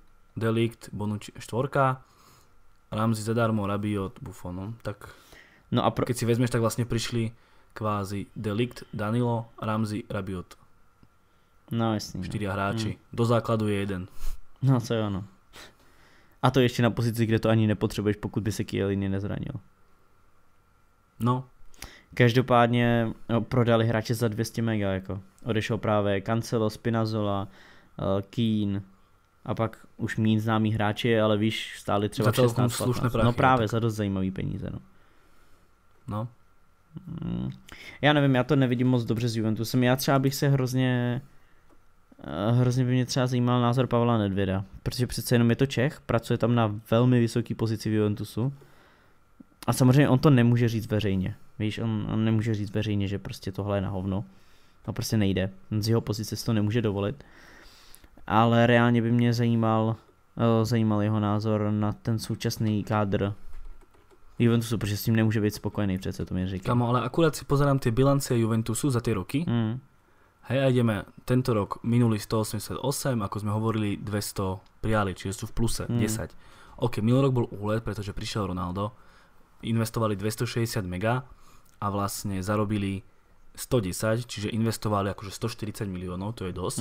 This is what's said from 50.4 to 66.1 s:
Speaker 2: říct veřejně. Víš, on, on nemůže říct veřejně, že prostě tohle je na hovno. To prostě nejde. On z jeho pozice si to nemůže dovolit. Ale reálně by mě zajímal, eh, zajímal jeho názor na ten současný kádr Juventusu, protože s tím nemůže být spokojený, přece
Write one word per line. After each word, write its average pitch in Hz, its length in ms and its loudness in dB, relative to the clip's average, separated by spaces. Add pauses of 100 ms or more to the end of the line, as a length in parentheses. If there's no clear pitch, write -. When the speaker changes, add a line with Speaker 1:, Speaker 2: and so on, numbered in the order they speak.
Speaker 2:
říct 110 220 -2
veřejně. 101 460 0 (220)
Víš, 107 200 -4
on, 110 340 -2
on 110 120 0
nemůže 110 300 2
říct 101 200 -6
veřejně, 104 340 -2
že 98 100 -4
prostě - 340 -10
tohle 101 240 -4
je 101 40 0
na 98 80 -4
hovno. 98 360 -4 (580)
To 107 100 -8
prostě 113 240 -2
nejde. 95 340 2 (220)
On 107 100 0
z 107 60 0
jeho 117 120 4
pozice 107 360 -6
si - 80 -10
to 120 80 0
nemůže 104 300 0
dovolit. 101 420 -2 (1000)
Ale 117 400 6
reálně 120 360 6
by 117 100 0
mě 120 200 4
zajímal, 113 640 2 (400)
eh, 113 280 4
zajímal 110 380 2
jeho 107 180 2
názor 104 500 0
na 104 220 0
ten 113 260 -4
současný 107 640 -2
kádr 101 500 0 (1040)
Juventusu, 117 400 2
protože 101 180 -2
s - 80 -8
tím 113 120 2
nemůže 110 240 2
být 104 140 0
spokojený, 101 440 -4
přece 95 260 -6